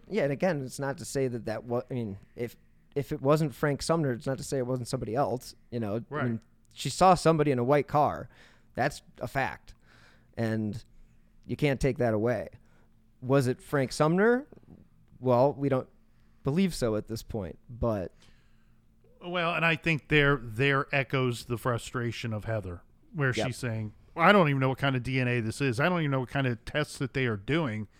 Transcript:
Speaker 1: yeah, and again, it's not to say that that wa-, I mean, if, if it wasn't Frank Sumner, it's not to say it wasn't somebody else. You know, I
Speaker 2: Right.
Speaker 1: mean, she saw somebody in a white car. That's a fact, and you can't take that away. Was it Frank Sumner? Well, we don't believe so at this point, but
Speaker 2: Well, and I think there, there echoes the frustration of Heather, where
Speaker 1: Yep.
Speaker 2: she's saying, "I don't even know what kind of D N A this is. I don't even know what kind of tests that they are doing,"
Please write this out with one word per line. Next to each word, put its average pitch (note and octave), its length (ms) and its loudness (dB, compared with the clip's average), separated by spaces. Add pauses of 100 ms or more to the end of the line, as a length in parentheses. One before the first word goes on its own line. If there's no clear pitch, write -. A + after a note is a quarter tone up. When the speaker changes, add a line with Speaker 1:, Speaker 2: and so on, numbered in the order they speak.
Speaker 1:
yeah, F#3+ 160 -2
and C#3+ 80 2
again, D3+ 320 0
it's B2 160 -10
not C#3 200 -4
to A2 60 -10
say C3+ 240 -2
that A#2 160 -6
that G#2+ 180 -6
wa-, A#2+ 260 -2
I C3+ 60 -8
mean, G#2+ 220 -6 (180)
if, A#2 200 -8 (400)
if C#3 160 -4
it D3 120 -6
wasn't D3+ 320 4
Frank C#3+ 260 -2
Sumner, D#3+ 300 0
it's A#2 160 -6
not C3+ 100 -4
to E3 60 -10
say C#3 160 -4
it B2 80 -2
wasn't B2+ 200 -4
somebody A#2 280 -4
else. B2+ 400 -2 (160)
You A#2 80 -6
know, G#2 160 -4
I A#2+ 140 -4
Speaker 2:
Right. C#3 160 -4
Speaker 1:
mean, A2+ 160 -4 (340)
she - 140 -8
saw F3+ 240 6
somebody D3+ 380 4
in B2 80 2
a A#2+ 40 0
white C#3 240 4
car. B2 420 0 (440)
That's - 300 -4 (180)
a A#2+ 60 -6
fact, - 480 -6 (600)
and A2 480 -4 (640)
you A#2+ 100 -6
can't C#3+ 240 0
take C#3+ 200 2
that A#2 160 2
away. G#2+ 340 -2 (720)
Was C3 240 2
it B2 160 -2
Frank C3+ 300 -2
Sumner? G#3 560 2 (720)
Well, B2+ 340 4
we C#3 160 -2
don't C3 180 -2 (560)
believe E3 300 2
so A2+ 220 -2
at G#2+ 120 -4
this A2 140 -8
point, F#2+ 380 -10 (100)
but A2+ 420 -2 (1120)
Speaker 2:
Well, F3 280 -2
and E3 120 0
I D#3+ 100 4
think D#3+ 340 -2
there, C#3+ 320 6
there C3+ 500 0
echoes C3 540 0
the A#2+ 120 -4
frustration A#2+ 760 -4
of G#2 120 -6
Heather, F#2+ 360 -6 (320)
where C#3 220 2
Speaker 1:
Yep. - 120 0
Speaker 2:
she's B2 100 -6
saying, A2 360 -4 (220)
"I E3+ 160 6
don't F3+ 180 8
even C#3 100 0
know C3 100 2
what C3 100 -2
kind C#3 160 0
of A#2+ 80 -2
D B2+ 160 -2
N B2 80 0
A A#2+ 120 0
this A2 220 -4
is. B2+ 180 0
I D3+ 80 2
don't F3+ 120 0
even D3 120 0
know C3 100 0
what B2 80 -6
kind C3+ 180 0
of A#2+ 180 -4
tests - 320 -4
that C3+ 160 -6
they C3+ 120 0
are A2+ 120 -2
doing," G#2+ 500 -2 (120)